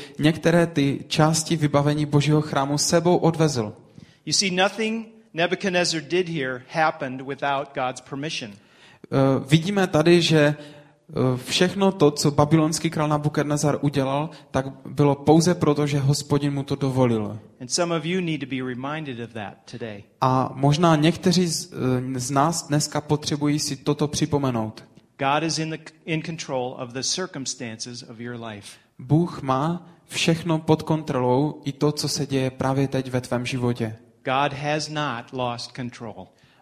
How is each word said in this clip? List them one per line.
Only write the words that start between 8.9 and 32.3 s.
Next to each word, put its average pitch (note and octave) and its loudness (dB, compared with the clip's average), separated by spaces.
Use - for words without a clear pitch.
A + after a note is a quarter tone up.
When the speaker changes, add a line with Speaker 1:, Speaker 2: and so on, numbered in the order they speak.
Speaker 1:
vidíme F#3 2
tady, E3+ 4
že, D#3 4
eh, - -2
všechno F#3 2
to, D#3+ 6
co D3 0
babylonský D#3 2
král D3+ -2
Nabukadnezar D3 0
udělal, C#3+ 0
tak C3+ 0
bylo C#3 4
pouze D#3+ 6
proto, D3 2
že C#3+ 0
Hospodin C#3+ 2
mu C#3 -2
to C3+ -4
dovolil. A#2+ 0
Speaker 2:
And B2+ -12
some E3+ 0
of D3 -6
you F#3 -2
need D#3+ -4
to C#3 -6
be B2+ -6
reminded C3+ -8
of A2+ -12
that G#2 -10
today. A2 -12
Speaker 1:
A C3 2
možná D3 4
někteří F3 2
z, - -6
eh, B2 -4
z B2+ -6
nás D3 0
dneska D3 0
potřebují D3 -2
si C#3+ -6
toto D3 -2
připomenout. B2+ -2
Speaker 2:
God C#3+ 0
is D#3 -2
in D#3+ -4
the, D#3 -8
in D#3+ -2
control C3 -6
of B2 -10
the C3 -8
circumstances B2 -8
of A2+ -18
your A#2+ -10
life. G#2 -14
Speaker 1:
Bůh D3 0
má D3 0
všechno E3 0
pod D#3 2
kontrolou, D3 0
i C#3 -4
to, D3 0
co D3+ -4
se C3+ -4
děje C3 0